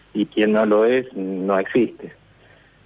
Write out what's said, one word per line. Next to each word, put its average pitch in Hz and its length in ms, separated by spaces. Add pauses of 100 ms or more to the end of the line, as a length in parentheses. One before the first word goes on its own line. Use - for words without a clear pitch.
(140)
y 104 140
quien 107 240
no 107 140
lo 107 200
es 127 280
no 95 440
existe. - 560 (720)